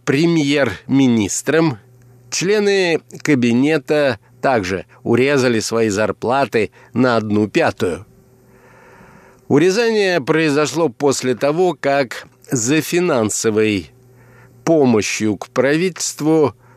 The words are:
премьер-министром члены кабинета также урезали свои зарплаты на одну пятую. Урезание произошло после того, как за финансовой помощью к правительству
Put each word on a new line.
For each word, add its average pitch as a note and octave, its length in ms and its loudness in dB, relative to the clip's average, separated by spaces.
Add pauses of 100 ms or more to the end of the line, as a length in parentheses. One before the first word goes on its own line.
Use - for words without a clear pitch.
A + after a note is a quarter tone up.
премьер-министром C#3 1700 0 (520)
члены G3 720 0 (220)
кабинета C#3 960 0 (240)
также G2 420 -2 (200)
урезали B2 560 2
свои A2+ 280 -2
зарплаты G#2+ 840 -2 (220)
на B2 240 0
одну G#2+ 320 0
пятую. G2+ 560 -2 (1400)
Урезание F#3+ 720 2
произошло D3+ 680 0
после B2+ 480 -2
того, D#3 420 0
как C#3 480 -4 (240)
за C3+ 300 0
финансовой A2 1120 -2 (720)
помощью A2+ 720 2
к - 140 -14
правительству D3+ 1080 0 (200)